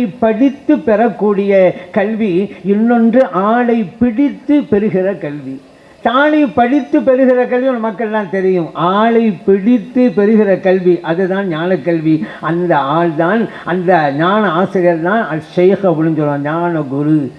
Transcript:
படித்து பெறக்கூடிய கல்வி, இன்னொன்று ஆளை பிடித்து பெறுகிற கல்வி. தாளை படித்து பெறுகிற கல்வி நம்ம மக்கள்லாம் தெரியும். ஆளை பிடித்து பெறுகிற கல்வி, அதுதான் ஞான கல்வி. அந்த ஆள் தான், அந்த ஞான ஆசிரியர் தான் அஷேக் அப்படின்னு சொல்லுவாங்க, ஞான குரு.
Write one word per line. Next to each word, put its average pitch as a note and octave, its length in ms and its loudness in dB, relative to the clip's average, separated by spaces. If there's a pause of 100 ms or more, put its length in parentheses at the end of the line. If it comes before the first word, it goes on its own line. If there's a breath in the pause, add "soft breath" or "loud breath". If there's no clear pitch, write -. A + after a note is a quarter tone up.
(200)
படித்து A#3+ 580 0
பெறக்கூடிய G3+ 720 0 (400 loud breath)
கல்வி, G#3+ 420 -2 (300 loud breath)
இன்னொன்று A3+ 580 2 (200)
ஆளை A#3 360 0 (200)
பிடித்து B3 600 0
பெறுகிற G3 580 0
கல்வி. C#3+ 380 -10 (460 loud breath)
தாளை D4 440 2
படித்து B3 540 0
பெறுகிற B3+ 480 2
கல்வி B3+ 220 0
நம்ம A3+ 220 -2
மக்கள்லாம் G#3+ 380 -4
தெரியும். F#3 440 0
ஆளை A3 520 0 (200)
பிடித்து G3+ 640 2
பெறுகிற G3+ 500 2
கல்வி, F#3 420 2
அதுதான் F#3 460 -2
ஞான F3 300 -2
கல்வி. D#3+ 380 0 (260 loud breath)
அந்த E3+ 320 -2 (180)
ஆள் E3 240 0
தான், F3+ 280 0 (220 loud breath)
அந்த F3+ 260 -2 (260)
ஞான G3 320 0
ஆசிரியர் F3 520 0
தான் G#3 280 0
அஷேக் F3+ 560 0
அப்படின்னு D#3+ 320 0
சொல்லுவாங்க, C#3+ 320 -2
ஞான E3 320 -2
குரு. D3 380 0 (200)